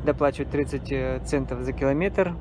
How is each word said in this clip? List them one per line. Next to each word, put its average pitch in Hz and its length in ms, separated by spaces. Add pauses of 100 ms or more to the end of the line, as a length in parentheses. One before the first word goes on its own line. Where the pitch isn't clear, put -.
доплачивать 143 460
тридцать, 139 420
э, 131 340
центов 131 360
за 127 120
километр. 170 680